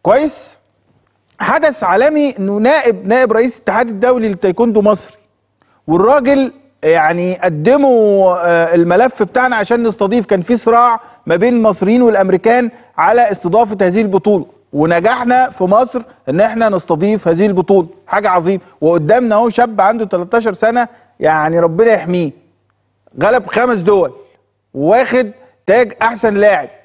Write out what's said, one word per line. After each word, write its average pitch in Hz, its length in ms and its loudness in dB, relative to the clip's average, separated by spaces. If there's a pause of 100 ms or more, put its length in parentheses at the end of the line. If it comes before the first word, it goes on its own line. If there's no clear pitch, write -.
كويس؟ 269 560 -2 (800)
حدث 285 440 -2
عالمي 277 560 0
إنه 196 180 -4
نائب، 233 500 0
نائب 240 260 2
رئيس 240 240 -2
الاتحاد 226 320 -2
الدولي 226 380 -2
للتايكوندو 208 540 0
مصري، 208 360 -2 (720)
والراجل 254 640 2 (320)
يعني 170 520 0
قدموا، 202 1000 2
آه، 170 400 0
الملف 185 480 2
بتاعنا 247 320 -2
عشان 233 280 -2
نستضيف، 208 420 -2
كان 190 160 0
في 233 160 -2
صراع 233 420 2 (260)
ما 165 100 0
بين 220 180 0
المصريين 220 480 0
والأمريكان 226 680 2 (260)
على 214 340 2
استضافة 202 500 -2
هذه 190 200 0
البطولة، 196 440 0 (280)
ونجحنا 220 760 0
في 185 140 -6
مصر 233 380 0 (280)
إن 156 120 -2
إحنا 226 280 0
نستضيف 185 580 -2
هذه 170 180 0
البطولة، 185 420 0 (200)
حاجة 202 220 -2
عظيمة. 180 320 -2 (200)
وقدامنا 175 540 0
أهو 233 140 2
شاب 220 320 -2
عنده 220 240 0
تلتاشر 196 480 -4
سنة، 233 340 -2 (320)
يعني 156 400 0
ربنا 175 320 2
يحميه، 175 400 -2 (920)
غلب 226 240 0
خمس 240 320 -2
دول، 175 340 0 (600)
واخد 214 580 0 (340)
تاج 226 360 0
أحسن 226 320 -2
لاعب. 196 360 0 (160)